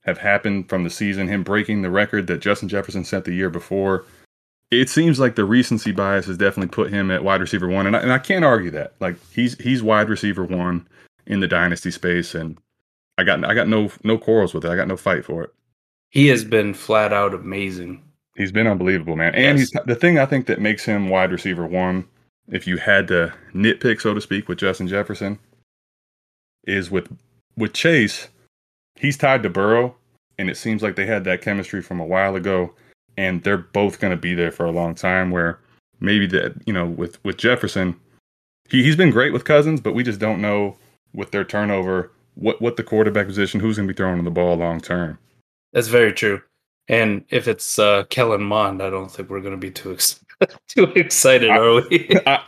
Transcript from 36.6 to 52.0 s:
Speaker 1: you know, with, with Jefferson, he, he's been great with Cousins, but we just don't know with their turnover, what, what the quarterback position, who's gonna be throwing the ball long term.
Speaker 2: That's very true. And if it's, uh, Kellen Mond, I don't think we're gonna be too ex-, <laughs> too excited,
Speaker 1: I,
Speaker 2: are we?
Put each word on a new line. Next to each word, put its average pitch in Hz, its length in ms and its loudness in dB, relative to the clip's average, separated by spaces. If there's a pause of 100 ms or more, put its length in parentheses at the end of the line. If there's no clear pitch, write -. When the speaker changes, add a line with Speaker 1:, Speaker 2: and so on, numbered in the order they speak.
Speaker 1:
you 110 80 -4
know, 87 120 -2
with, 85 380 -8
with 98 140 -6
Jefferson, 98 600 0 (720)
he, 131 140 4
he's 151 140 4
been 175 140 6
great 123 200 2
with - 140 -4
Cousins, 151 340 2
but 104 140 -4
we 120 100 -2
just 107 160 -4
don't 107 220 -2
know 104 340 -2 (380)
with 98 180 -10
their 101 140 -2
turnover, 95 640 -2 (220)
what, - 280 -2
what 117 140 0
the 110 80 -6
quarterback 107 440 2
position, 98 320 -2
who's 107 180 -2
gonna 101 100 -2
be 95 60 -4
throwing 90 300 -2
the 87 80 -4
ball 87 260 2
long 85 240 -2
term. 85 360 -4 (540)
Speaker 2:
That's 117 160 0
very 117 240 6
true. 101 300 -2 (460)
And 107 420 2
if 117 180 -2
it's, - 320 -4
uh, 104 300 4
Kellen 113 340 0
Mond, 101 400 0
I 95 60 -4
don't 95 220 -8
think 95 180 -14
we're 98 120 -8
gonna 98 160 -10
be 95 140 -10
too - 220 -12
ex-, - 260 -4 (260)
<laughs> - 220 -8
too - 160 4 (120)
excited, 131 540 4
Speaker 1:
I, 110 80 6
Speaker 2:
are 117 180 6
we? 165 340 2 (120)